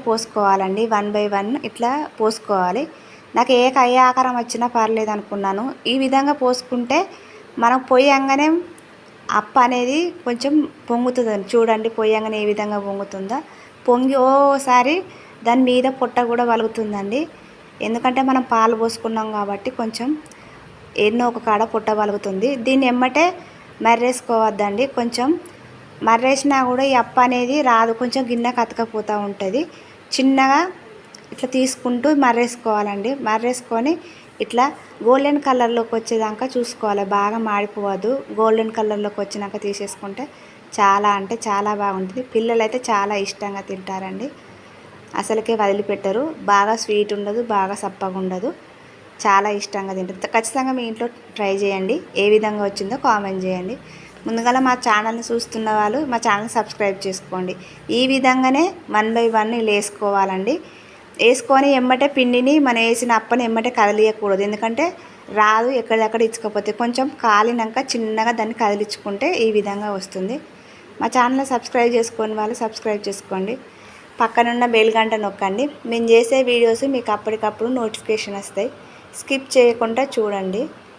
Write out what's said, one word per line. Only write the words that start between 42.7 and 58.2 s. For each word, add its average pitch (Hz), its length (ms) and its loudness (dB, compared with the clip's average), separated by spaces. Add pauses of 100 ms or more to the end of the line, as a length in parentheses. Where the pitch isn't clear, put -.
చాలా 202 240 0 (120)
ఇష్టంగా 202 440 -8
తింటారండి, 190 580 -10 (920)
అసలుకే 220 420 -2
వదిలిపెట్టరు. 202 600 0 (300)
బాగా 202 300 4
స్వీట్ 208 340 0
ఉండదు, 202 240 -4 (160)
బాగా 190 180 0 (100)
సప్పగా 190 380 -6
ఉండదు, 185 280 -4 (720)
చాలా 202 240 4 (120)
ఇష్టంగా 196 380 -8
తింటారు. 185 380 -8
ఖచ్చితంగా 262 420 -2
మీ 240 120 -4
ఇంట్లో 226 180 -6 (280)
ట్రై 202 160 -2 (120)
చేయండి. 196 320 0 (260)
ఏ - 20 4 (120)
విధంగా 214 320 0
వచ్చిందో 196 280 -6 (120)
కామెంట్ 196 380 0
చేయండి. 185 300 -4 (500)
ముందుగా 233 400 0
మా 254 60 4 (140)
ఛానల్ని 226 420 0
చూస్తున్న 226 400 -4 (100)
వాళ్ళు 214 220 0 (100)
మా 233 160 0
ఛానల్ 214 300 0
సబ్స్క్రైబ్ 208 500 -2
చేసుకోండి. 185 480 -6 (440)
ఈ - 20 2 (120)
విధంగానే 262 520 2 (320)